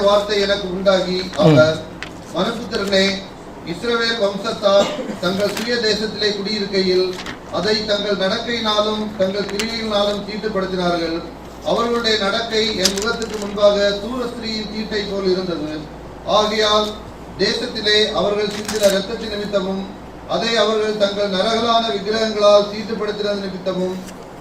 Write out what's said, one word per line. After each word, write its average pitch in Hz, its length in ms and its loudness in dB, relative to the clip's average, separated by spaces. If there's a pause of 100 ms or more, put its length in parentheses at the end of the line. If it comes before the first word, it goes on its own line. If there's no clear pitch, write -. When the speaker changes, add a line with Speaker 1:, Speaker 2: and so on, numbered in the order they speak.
Speaker 1:
வார்த்தை 202 380 4
எனக்கு 196 300 0
உண்டாகி, 185 460 2
Speaker 2:
ம். - 200 -6
Speaker 1:
அவர், 156 400 8 (580)
'மனுபுத்திரனே, 196 720 0 (640)
இஸ்ரவேல் 233 540 -2
வம்சத்தார் 202 680 2 (320)
தங்கள் 190 320 0
சுய 240 220 -2
தேசத்திலே 214 600 0
குடியிருக்கையில் 190 720 0 (440)
அதை 202 240 0 (100)
தங்கள் 202 380 0
நடக்கையினாலும் 214 800 0 (160)
தங்கள் 196 340 0
கிரியைகளினாலும் 208 760 -2
தீட்டுப்படுத்தினார்கள். 180 920 -2 (480)
அவர்களுடைய 226 520 2
நடக்கை 220 460 0 (140)
என் 190 180 0
முகத்துக்கு 220 440 -4
முன்பாக 202 380 4 (140)
தூர 233 320 -4
ஸ்திரீயின் 220 480 -6
தீட்டை 214 300 -4
போல் 190 300 -2
இருந்தது. 170 380 -2 (560)
ஆகையால் 214 640 2 (520)
தேசத்திலே 214 580 0 (140)
அவர்கள் 208 440 0
சிந்தின 208 300 -2
இரத்தத்தின் 202 480 0
நிமித்தமும் 196 500 -2 (460)
அதை 226 280 0
அவர்கள் 214 400 2
தங்கள் 202 320 2
நரகலான 226 580 2
விக்கிரகங்களால் 208 840 4
தீட்டுப்படுத்தினது 202 720 -4
நிமித்தமும் 185 540 -4 (440)